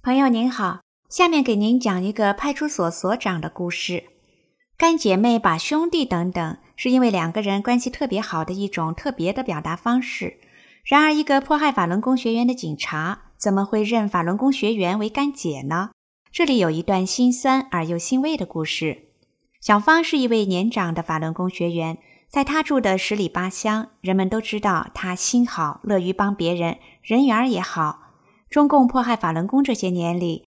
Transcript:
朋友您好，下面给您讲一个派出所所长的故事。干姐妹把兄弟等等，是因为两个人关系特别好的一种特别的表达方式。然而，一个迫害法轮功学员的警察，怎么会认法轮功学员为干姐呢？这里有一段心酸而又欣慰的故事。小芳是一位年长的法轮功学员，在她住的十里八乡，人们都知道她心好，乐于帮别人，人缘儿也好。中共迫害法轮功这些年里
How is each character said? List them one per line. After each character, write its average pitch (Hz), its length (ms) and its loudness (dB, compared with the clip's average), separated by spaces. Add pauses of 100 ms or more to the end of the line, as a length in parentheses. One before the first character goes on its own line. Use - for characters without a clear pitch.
朋 262 80 4
友 269 100 6
您 240 240 2
好， 202 280 -4 (280)
下 359 200 2
面 311 160 2
给 226 120 2
您 220 240 2
讲 185 240 0
一 202 80 -2
个 202 220 2
派 285 180 -4
出 294 160 -4
所 175 220 -2
所 190 260 -2
长 190 240 -4
的 160 80 -6
故 175 220 -6
事。 - 360 -6 (720)
干 330 220 4
姐 196 180 2
妹 226 220 4
把 190 180 2
兄 302 320 0
弟 330 160 0
等 180 280 -2
等， 170 260 -4 (180)
是 - 140 -4
因 254 100 4
为 247 120 4
两 170 200 -2
个 214 120 -4
人 202 180 0
关 240 180 2
系 247 120 -4
特 277 160 -4
别 196 120 -2
好 165 240 -4
的 185 80 -8
一 196 160 -4
种 165 240 -4
特 269 200 -6
别 180 200 -2
的 175 120 -6
表 160 180 -6
达 156 140 -6
方 240 260 0
式。 - 380 -10 (440)
然 277 160 4
而， 302 140 4
一 302 100 0
个 277 160 2
迫 302 200 0
害 294 120 2
法 196 140 0
轮 180 160 0
功 254 160 0
学 226 160 -2
员 240 140 2
的 247 80 0
警 156 200 -8
察， 160 500 -6 (120)
怎 196 160 0
么 196 100 2
会 214 200 0
认 214 260 0
法 175 140 0
轮 175 120 0
功 254 160 2
学 226 220 0
员 190 240 0
为 214 100 -2
干 277 240 -2
姐 151 380 -6
呢？ 180 220 -4 (400)
这 349 120 0
里 277 140 4
有 170 140 4
一 160 100 -2
段 190 240 0
心 247 260 2
酸 262 380 0
而 165 160 -4
又 170 100 -4
欣 254 240 -2
慰 302 160 -2
的 190 120 -4
故 160 180 -4
事。 - 440 -6 (520)
小 208 180 4
芳 320 240 6
是 320 140 0
一 254 100 2
位 220 200 2
年 190 240 0
长 175 200 -2
的 165 120 -4
法 160 160 -2
轮 160 120 -2
功 180 160 -4
学 170 240 -2
员， 165 280 -4 (280)
在 277 160 0
她 302 200 0
住 269 180 2
的 190 160 2
十 208 180 -2
里 190 140 -2
八 180 180 -4
乡， 214 420 -4 (120)
人 185 140 0
们 190 120 2
都 220 140 -2
知 214 180 -6
道 196 320 0
她 180 220 -6
心 240 340 2
好， 156 360 -4
乐 202 160 2
于 180 120 0
帮 202 220 0
别 175 220 -2
人， 170 240 -2 (240)
人 262 240 4
缘 220 100 2
儿 254 100 2
也 196 140 -2
好。 - 460 -6 (420)
中 294 180 4
共 277 200 6
迫 254 160 0
害 233 120 0
法 165 160 -2
轮 165 140 -2
功 262 180 2
这 254 120 0
些 185 160 -2
年 175 280 -2
里 170 320 -4